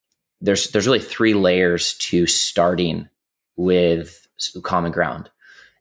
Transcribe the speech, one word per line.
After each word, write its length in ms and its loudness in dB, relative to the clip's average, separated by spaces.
there's, 300 0
there's 160 0
really 140 2
three 340 0
layers 600 2
to 320 0
starting 800 0
with 720 0
s-, 240 -10
common 300 -2
ground. 380 -4